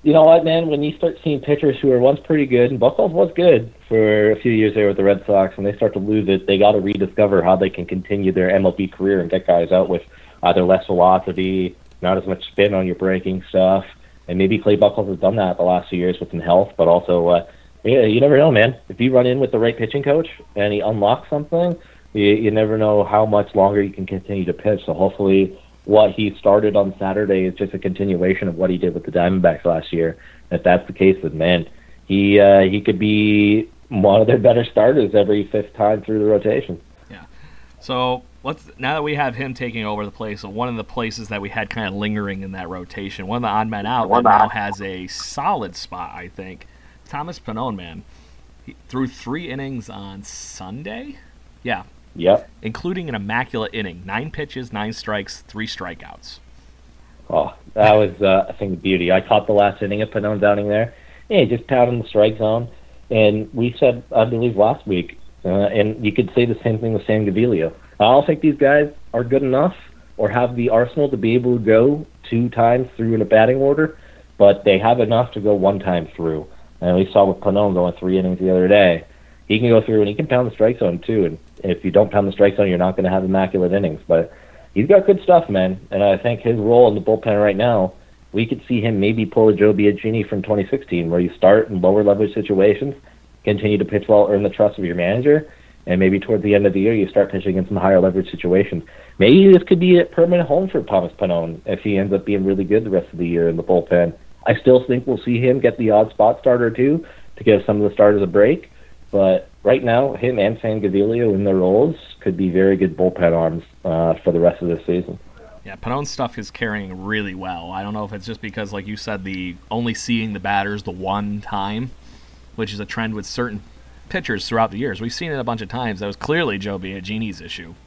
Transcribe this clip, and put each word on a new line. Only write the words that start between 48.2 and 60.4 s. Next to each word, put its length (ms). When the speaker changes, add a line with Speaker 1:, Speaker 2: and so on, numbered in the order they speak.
Speaker 2:
He 120
threw 180
three 440
innings 400
on 340
Sunday? 960
Yeah. 220
Speaker 1:
Yep. 340
Speaker 2:
Including 480
an 60
immaculate 580
inning. 320
Nine 260
pitches, 400
nine 220
strikes, 480
three 260
strikeouts. 720
Speaker 1:
Oh, 240
that 220
was, 260
uh, 260
a 60
thing 200
of 80
beauty. 300
I 80
caught 260
the 60
last 300
inning 200
of 80
Pannone 300
downing 300